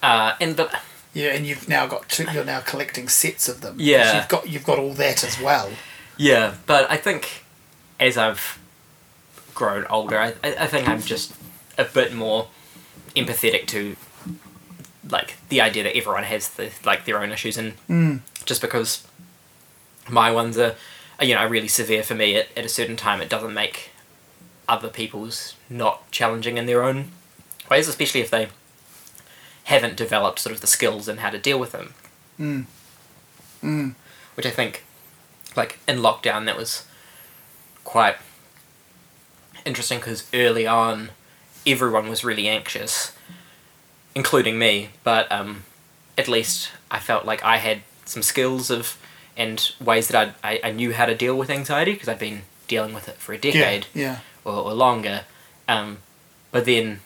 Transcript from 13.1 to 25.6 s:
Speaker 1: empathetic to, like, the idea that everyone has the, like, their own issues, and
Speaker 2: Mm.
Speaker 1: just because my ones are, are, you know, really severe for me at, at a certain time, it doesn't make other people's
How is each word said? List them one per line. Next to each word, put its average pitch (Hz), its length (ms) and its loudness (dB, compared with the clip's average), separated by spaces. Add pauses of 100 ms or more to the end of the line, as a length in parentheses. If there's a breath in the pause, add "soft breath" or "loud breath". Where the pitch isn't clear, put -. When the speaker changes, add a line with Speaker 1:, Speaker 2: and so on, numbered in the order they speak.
Speaker 1:
empathetic 117 500 0
to, 101 300 -6 (1120)
like, - 260 -2 (140)
the 135 120 4
idea 110 220 4
that 98 140 0
everyone 107 260 0
has 107 280 -4
the, 110 200 -8 (140)
like, 98 220 0
their 104 140 0
own 104 120 -4
issues, 110 260 -6
and 110 140 -6 (160)
Speaker 2:
Mm. 160 320 2 (240)
Speaker 1:
just - 160 -4
because - 400 -2 (1080)
my 113 220 4
ones 113 280 0
are, 117 180 2 (420 loud breath)
are, 147 60 0
you 123 100 4
know, 107 100 4
really 113 240 0
severe 110 360 0
for 117 100 -4
me 104 220 2
at, 107 100 2 (100)
at 120 80 -6
a 117 40 -8
certain 113 280 -4
time, 104 240 -2
it 87 80 -6
doesn't 110 240 -4
make - 380 -6 (800)
other 117 200 0
people's 110 680 -10 (140)